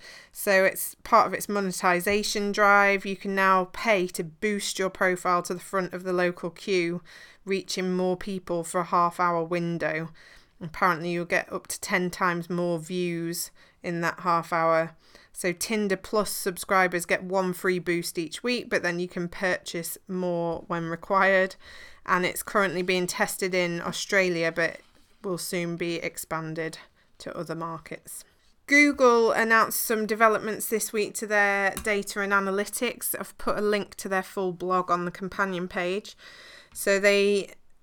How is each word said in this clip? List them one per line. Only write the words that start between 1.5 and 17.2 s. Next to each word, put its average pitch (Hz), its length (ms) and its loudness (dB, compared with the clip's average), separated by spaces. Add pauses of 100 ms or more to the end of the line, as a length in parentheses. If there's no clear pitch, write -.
drive. 202 540 6
You 196 100 -4
can 196 180 -6
now 190 380 4
pay 196 360 0
to 180 180 -6
boost 202 520 -4
your 190 120 0
profile 180 540 2
to 190 100 -6
the 180 80 -8
front 185 320 -4
of 185 100 -10
the 185 80 -4
local 180 380 0
queue, 175 520 -2 (440)
reaching 185 500 -2
more 185 220 2
people 180 480 -6
for 180 160 -2
a - 20 -4
half 175 380 2
hour 175 200 2
window. 165 680 -2 (520)
Apparently 175 500 0
you'll 175 120 -2
get 175 300 -2
up 185 140 -8
to - 120 -8
ten 180 300 0
times 175 400 -2
more 175 280 0
views 170 720 -4 (300)
in 170 200 -4
that 165 180 -2
half 170 320 0
hour. 165 460 2 (340)
So 180 220 -4
Tinder 208 420 -2
Plus 202 340 -2
subscribers 180 760 0
get 190 180 -2